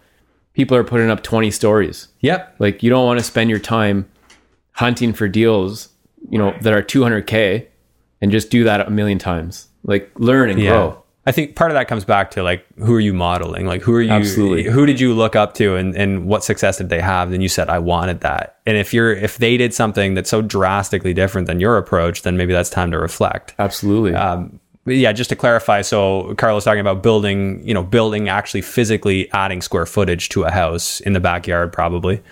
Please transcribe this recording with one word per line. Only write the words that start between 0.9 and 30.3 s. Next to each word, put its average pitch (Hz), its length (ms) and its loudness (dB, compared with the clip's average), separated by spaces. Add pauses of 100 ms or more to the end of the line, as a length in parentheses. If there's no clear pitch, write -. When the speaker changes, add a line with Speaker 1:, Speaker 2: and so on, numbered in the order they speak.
Speaker 1:
up 104 120 -2
twenty 110 280 0
stories. 104 580 0 (120)
Speaker 2:
Yep. 170 380 -2
Speaker 1:
Like, 101 240 0
you 113 80 4
don't 127 160 4
wanna 120 160 2
spend 113 280 0
your 107 80 0
time 101 480 0 (640)
hunting 120 400 0
for 104 160 -2
deals, 107 600 0 (420)
you 113 80 -2
know, 101 140 2
Speaker 2:
Right. - 100 -12
Speaker 1:
that 110 100 2
are 104 100 2
two 135 200 0
hundred 113 240 0
K 107 420 0 (520)
and 101 100 2
just 104 200 0
do 117 140 4
that 104 220 2
a - 40 -6
million 104 280 0
times. 87 500 -6 (160)
Like, - 340 -2
learn 131 320 4
and 95 100 0
Speaker 2:
Yeah. 98 100 2
Speaker 1:
grow. 95 320 0 (240)
Speaker 2:
I 135 60 2
think 151 240 -4
part 170 140 2
of 156 40 -2
that 131 140 0
comes 107 160 -4
back 98 280 2
to, 98 100 -4
like, 90 220 -2 (140)
who 113 160 2
are 113 60 4
you 104 120 2
modeling? 87 540 -2
Like, 90 160 -4
who 117 120 2
are 117 60 4
you, 113 100 2
Speaker 1:
Absolutely. 101 540 2
Speaker 2:
who 127 220 4
did 135 120 2
you 127 140 2
look 113 240 0
up 104 180 2
to 98 220 0
and, 92 180 -2
and 98 320 -2
what 101 160 0
success 101 360 -2
did 90 100 -8
they 85 120 -2
have? 90 300 -2
Then 92 120 -2
you 92 60 0
said, - 200 -2
"I 87 120 0
wanted 87 400 -2
that." - 360 -6 (100)
And 110 120 0
if 101 160 -2
you're, 113 180 4
if 101 260 -4
they 120 200 2
did 120 160 0
something 101 400 0
that's 92 160 -4
so 110 100 2
drastically 98 720 -2
different 95 340 0
than 85 140 -2
your 110 160 2
approach, 87 460 0
then 90 140 -2
maybe 90 180 0
that's 87 160 0
time 90 220 -2
to 82 60 -2
reflect. 90 600 -4
Speaker 1:
Absolutely. 101 560 0
Speaker 2:
Um, 90 440 -4 (260)
but 131 120 -2
yeah, 123 160 4
just 120 160 -4
to - 80 -4
clarify, 117 460 2
so 95 560 0
Carlos 107 260 2
talking 107 160 2
about 95 220 0
building, 98 600 0
you 110 120 -4
know, 90 80 0
building, 107 480 0
actually 98 320 -4
physically 104 720 0
adding 95 260 -2
square 85 240 -4
footage 90 460 -2